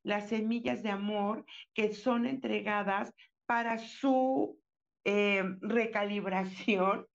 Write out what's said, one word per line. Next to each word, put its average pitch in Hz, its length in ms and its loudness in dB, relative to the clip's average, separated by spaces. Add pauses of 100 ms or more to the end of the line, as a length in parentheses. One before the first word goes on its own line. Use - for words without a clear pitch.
las 208 260 -2
semillas 226 540 0
de 214 80 -2
amor 202 540 -2 (300)
que 214 200 0
son 233 320 0
entregadas 214 840 -2 (340)
para 233 320 0
su, 262 800 0 (440)
eh, 202 380 2 (180)
recalibración 202 1500 0